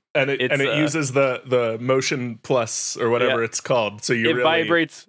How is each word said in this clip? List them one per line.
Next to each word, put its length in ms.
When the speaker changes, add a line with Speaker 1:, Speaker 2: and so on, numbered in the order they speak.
Speaker 1:
And 160
it, 120
Speaker 2:
it's, 100
Speaker 1:
and 100
it 80
Speaker 2:
uh, 60
Speaker 1:
uses 360
the, 340
the 320
motion 640
plus 540
or 140
whatever 300
Speaker 2:
yeah. 60
Speaker 1:
it's 140
called. 440
So 100
you 160
Speaker 2:
It 20
Speaker 1:
really 100
Speaker 2:
vibrates. 680